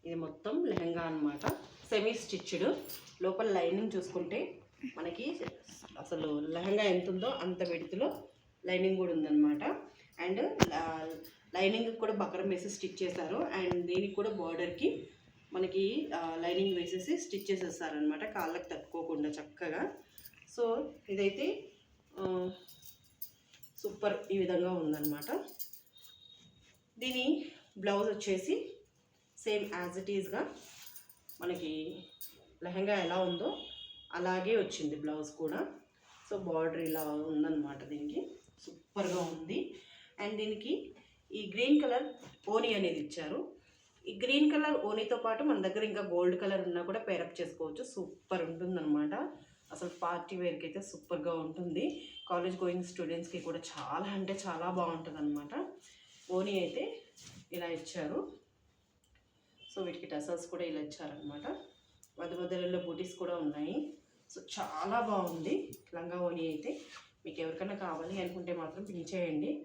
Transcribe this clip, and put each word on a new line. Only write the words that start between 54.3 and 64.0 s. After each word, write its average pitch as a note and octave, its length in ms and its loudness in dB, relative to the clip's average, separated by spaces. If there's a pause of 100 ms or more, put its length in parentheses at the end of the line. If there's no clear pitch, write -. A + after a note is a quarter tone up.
చాలా E3+ 220 -2 (120)
బాగుంటుందన్నమాట. D#3 720 -2 (760)
ఓనీ F#3+ 340 2
అయితే - 200 -2 (680)
ఇలా F3 260 -4
ఇచ్చారు. E3 420 -4 (1400)
So - 260 -8
వీటికి D#3 260 -6
టసల్స్ D#3 400 -4
కూడా F3 120 -4
ఇలా D#3 180 -2
ఇచ్చారనమాట. D3 640 -8 (760)
మధ్య E3+ 220 -6
మధ్యలో F3+ 380 0
బూటీస్ F3 420 -6
కూడా F3 140 0
ఉన్నాయి. D3+ 380 -2 (560)